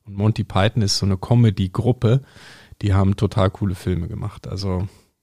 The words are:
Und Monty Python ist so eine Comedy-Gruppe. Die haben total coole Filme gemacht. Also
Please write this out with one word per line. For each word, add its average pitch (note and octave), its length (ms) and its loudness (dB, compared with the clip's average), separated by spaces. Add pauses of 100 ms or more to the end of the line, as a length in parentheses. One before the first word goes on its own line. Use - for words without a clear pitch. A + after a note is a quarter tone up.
Und G2+ 100 -16
Monty G#2 280 0
Python G2 400 0
ist G2 140 -2
so - 80 -2
eine G2 120 0
Comedy-Gruppe. A#2 1040 2 (600)
Die G2+ 120 0
haben G2 220 4
total F#2+ 340 0
coole F#2+ 260 -4
Filme E2+ 320 -4
gemacht. - 400 -10
Also F#2+ 400 -4 (360)